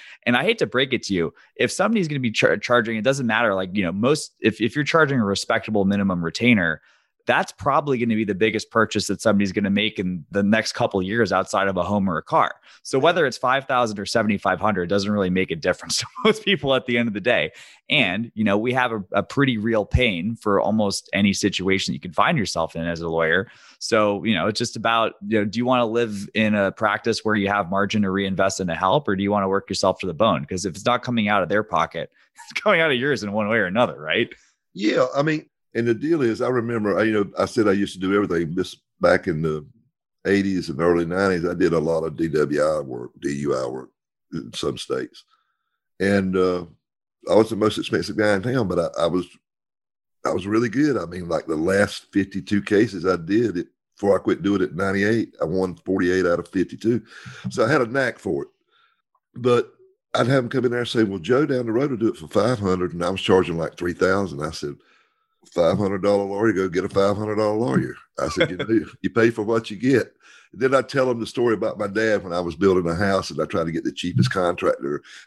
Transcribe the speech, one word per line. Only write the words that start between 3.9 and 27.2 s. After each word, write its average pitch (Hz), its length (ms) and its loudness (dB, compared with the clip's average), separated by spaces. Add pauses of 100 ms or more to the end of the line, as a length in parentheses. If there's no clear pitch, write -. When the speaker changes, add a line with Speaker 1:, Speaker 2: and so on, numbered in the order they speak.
Speaker 1:
most, 123 480 0
if, 107 180 2
if - 160 -2
you're 147 120 -2
charging 143 340 2
a 110 40 2
respectable 104 600 0
minimum 95 400 0
retainer, 87 560 2 (460)
that's 156 260 0
probably 143 460 0
gonna 117 180 0
be 110 80 0
the 101 100 -2
biggest 104 360 0
purchase 107 360 0
that 98 140 -4
somebody's 101 320 2
gonna 101 180 0
make 104 280 0
in 90 320 -4
the 101 120 0
next 110 300 2
couple 110 260 -2
of 92 80 -2
years 104 240 0
outside 95 380 0
of 95 80 -2
a 90 60 0
home 98 260 0
or 82 80 -2
a 80 60 -4
car. 143 340 0 (260)
So - 160 -4
whether 160 280 2
it's 123 100 -4
five 131 300 0
thousand 120 340 0
or 98 60 -8
seventy-five 98 520 0
hundred 92 300 0
doesn't 101 240 0
really 98 180 2
make 92 200 0
a 87 60 -4
difference 87 420 -4
<laughs> - 20 -4
to - 60 -6 (180)
most - 200 2
people 143 300 0
at 127 120 0
the 120 100 0
end 120 120 0
of 104 60 -4
the 104 60 -6
day. 90 320 0 (360)
And, 113 460 0
you 110 80 -2
know, 101 140 4
we 120 160 0
have 123 200 0
a, 104 200 -4
a 101 100 2
pretty 131 360 0
real 110 260 0
pain 110 500 0
for 101 260 0
almost 104 520 -2
any 98 200 4
situation 95 600 -2
you 69 80 -8
can 90 120 -12
find 143 260 2
yourself 85 360 -4
in 82 120 -6
as 85 140 -4
a 82 80 -6
lawyer. 82 400 0 (320)
So, 104 440 0
you 110 100 0
know, 85 120 0
it's 104 120 -2
just - 180 -4
about, 113 380 0 (120)
you 107 140 2
know, 104 40 0
do 104 140 -4
you 123 80 -2
wanna 123 200 2
live 107 480 -2
in 107 200 2
a 98 180 2
practice 107 520 -2